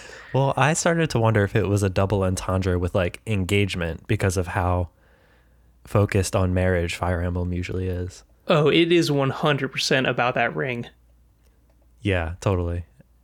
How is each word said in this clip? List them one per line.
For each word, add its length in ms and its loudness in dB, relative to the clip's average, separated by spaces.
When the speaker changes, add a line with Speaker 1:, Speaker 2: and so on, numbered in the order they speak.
Speaker 1:
Well, 240 0
I 160 2
started 380 0
to 80 0
wonder 240 4
if 120 0
it 120 2
was 160 2
a 80 2
double 320 0
entendre 560 0
with, 160 -2
like, 320 -2
engagement 800 -2
because 300 0
of 100 -2
how 420 0
focused 500 0
on 200 2
marriage 400 0
Fire 260 -2
Emblem 320 -4
usually 340 -6
is. 360 -8
Speaker 2:
Oh, 220 4
it 220 4
is 200 4
one 180 2
hundred 420 0
percent 360 0
about 260 0
that 220 -2
ring. 320 -4
Speaker 1:
Yeah, 400 0
totally. 440 -2